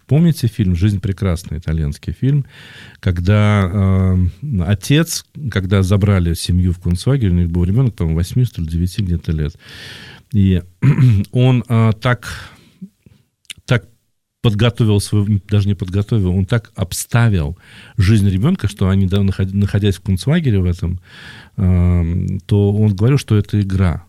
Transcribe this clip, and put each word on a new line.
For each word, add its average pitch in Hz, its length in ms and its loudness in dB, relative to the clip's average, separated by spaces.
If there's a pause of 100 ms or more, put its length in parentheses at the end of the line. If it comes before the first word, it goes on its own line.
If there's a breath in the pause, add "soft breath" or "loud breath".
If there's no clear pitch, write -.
Помните 151 400 2
фильм 92 260 -2
«Жизнь 98 260 0
прекрасна», 90 560 -4
итальянский 80 560 -6
фильм, 139 320 0 (540 loud breath)
когда, 98 760 2
э, 95 440 2 (500 loud breath)
отец, 139 580 -2 (280)
когда 95 300 0
забрали 95 520 2
семью 90 380 0
в 85 80 -8
в - 40 -20
концлагере, 101 460 0
у 87 60 2
них 85 140 0
был 87 140 0
ребенок, 110 300 0
по-моему, 80 240 -2
восьми, 123 260 0
что - 180 -6
ли, 80 60 -6
девяти 87 340 -2
где-то 85 300 -4
лет. 76 220 -4 (800 loud breath)
И 95 300 2 (180)
<clears throat> 123 520 2
он, 127 360 2
а, 113 240 2
так, - 360 -4 (1400 loud breath)
так 123 200 0 (560)
подготовил 107 580 2
свою, 104 480 0
даже 101 200 0
не 101 60 0
подготовил, 98 600 -2
он 95 120 0
так - 280 -4
обставил 98 840 -2 (400 loud breath)
жизнь 101 300 4
ребенка, 104 400 0
что 95 200 -2
они, 95 180 2
да, 98 160 0
наход-, 95 320 -2
находясь 101 420 0
в - 60 -20
«Концлагере» 127 580 0
в 90 40 0
этом, 87 360 -4 (560 loud breath)
ам, 90 920 0
то 101 260 2
он 107 240 2
говорил, 123 220 2
что - 180 -2
это 104 240 0
игра. 92 480 -2